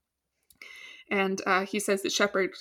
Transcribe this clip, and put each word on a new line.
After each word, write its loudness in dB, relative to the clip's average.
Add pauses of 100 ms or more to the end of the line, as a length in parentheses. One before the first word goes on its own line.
(1120)
And, 2
uh, 4
he -2
says 0
that -2
Shepherd, 0